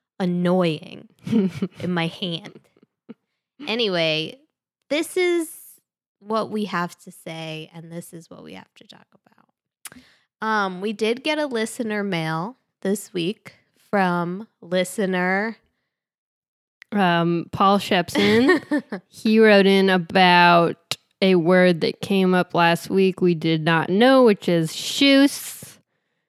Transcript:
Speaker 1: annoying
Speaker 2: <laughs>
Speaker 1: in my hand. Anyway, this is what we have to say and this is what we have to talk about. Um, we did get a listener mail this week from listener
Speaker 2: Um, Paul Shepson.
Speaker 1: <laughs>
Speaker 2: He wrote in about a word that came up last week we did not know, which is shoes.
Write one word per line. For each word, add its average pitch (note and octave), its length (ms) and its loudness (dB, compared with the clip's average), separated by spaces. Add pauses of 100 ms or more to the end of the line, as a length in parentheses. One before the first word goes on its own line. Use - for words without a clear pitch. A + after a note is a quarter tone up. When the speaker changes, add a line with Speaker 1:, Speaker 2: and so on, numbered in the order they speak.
(180)
Speaker 1:
annoying F3 920 -2 (100)
Speaker 2:
<laughs> - 80 -18
Speaker 1:
in F#3+ 680 -4
my E3+ 140 -2
hand. - 540 -10 (1040)
Anyway, F3 680 -4 (520)
this D#4 300 -4
is F4 320 -2 (680)
what G#3 300 -6
we G#3 140 -4
have F3 360 -6
to - 100 -20
say D#3+ 640 -14
and E3 180 -20
this E3+ 220 -16
is E3 160 -20
what - 120 -20
we E3+ 120 -20
have - 220 -20
to - 100 -20
talk - 260 -20
about. - 140 -20 (1120)
Um, G3+ 400 -4
we G#3+ 140 -6
did A3+ 280 -4
get D4+ 160 -4
a D4+ 60 -2
listener A3 580 -6
mail E3+ 540 -6 (240)
this G3 320 -6
week F3+ 440 -8 (340)
from F3+ 580 -2 (140)
listener F#3 960 -4 (1300)
Speaker 2:
Um, E3+ 600 0
Paul G3+ 260 2
Shepson. G#3+ 840 0 (420)
Speaker 1:
<laughs> - 40 -20
Speaker 2:
He A3 300 0
wrote G#3 280 6
in F#3+ 240 4
about F3 1040 4 (240)
a F#3+ 140 4
word F3+ 480 4
that - 180 -4
came F#3+ 340 0
up F3+ 200 -2
last E3+ 360 0
week F#3+ 300 0
we F3+ 140 2
did D#3+ 280 -2
not E3 280 0
know, B3+ 340 4
which G#3+ 240 2
is E3 260 0
shoes. - 1040 0 (500)